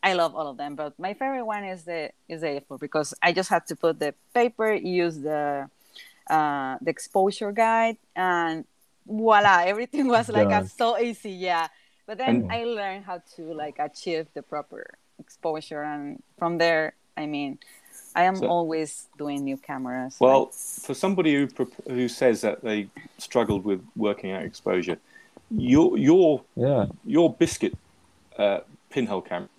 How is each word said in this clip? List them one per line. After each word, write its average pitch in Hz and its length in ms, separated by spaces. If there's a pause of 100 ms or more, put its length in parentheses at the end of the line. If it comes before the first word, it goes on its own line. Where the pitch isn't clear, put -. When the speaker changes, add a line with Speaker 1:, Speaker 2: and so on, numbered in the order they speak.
Speaker 1:
I 196 100
love 170 240
all 156 120
of 131 100
them, 143 180
but 151 220
my 190 160
favorite 269 320
one 208 180
is 185 200
the, 165 260 (180)
is 160 140
the 147 140
Eiffel, 139 220
because 151 440
I 170 100
just 180 180
had 175 180
to 160 80
put 165 220
the 147 160 (200)
paper, 233 400
use 175 460
the, 143 480 (600)
uh, 143 540
the 165 80
exposure 196 600
guide, 226 460 (180)
and 170 500 (420)
voila, 208 580
everything 240 420
was, 240 220
like, 214 200
a, - 120
Speaker 2:
Done. - 80
Speaker 1:
so 226 300
easy, 220 320
yeah. 180 380 (380)
But 208 120
then 240 240
Speaker 3:
And 190 100
Speaker 1:
I 233 120
learned 202 420
how 180 160 (140)
to, 175 60 (120)
like, 151 240
achieve 156 560
the 143 80
proper - 560 (200)
exposure, 156 640
and 147 400 (160)
from 170 200
there, 160 340 (240)
I 156 100
mean, 143 320 (560)
I 175 100
am 190 120
Speaker 3:
So 185 120
Speaker 1:
always 160 600 (100)
doing 143 260
new 135 120
cameras, 131 600
Speaker 3:
Well, 131 280
Speaker 1:
like - 80
Speaker 3:
for - 400
somebody 180 400
who 143 120
prop-, - 400
who 123 220
says 120 320
that 107 220
they 107 260 (300)
struggled 107 460
with 95 200 (120)
working 104 360
out 95 100
exposure, 90 560 (520)
your, 139 480
your 156 440 (140)
Speaker 2:
Yeah. 123 300 (180)
Speaker 3:
your 156 300
biscuit, - 420 (640)
uh, 101 220 (300)
pinhole 104 300
camera. 90 280 (100)